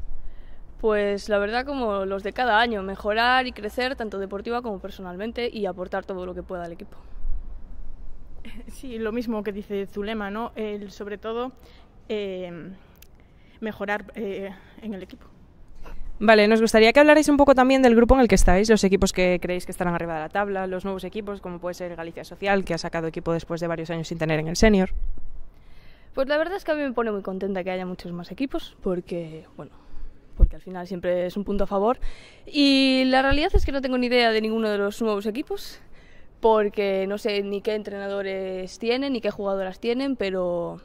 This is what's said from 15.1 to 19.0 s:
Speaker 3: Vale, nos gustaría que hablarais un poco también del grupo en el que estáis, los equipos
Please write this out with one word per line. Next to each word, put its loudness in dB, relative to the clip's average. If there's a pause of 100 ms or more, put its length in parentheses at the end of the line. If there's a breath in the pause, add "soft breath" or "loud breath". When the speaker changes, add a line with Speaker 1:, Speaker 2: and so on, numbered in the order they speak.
Speaker 3:
Vale, 8
nos 6
gustaría 6
que 8
hablarais 8
un 6
poco 8
también 6
del 8
grupo 8
en 6
el 8
que 6
estáis, 8
los 6
equipos 4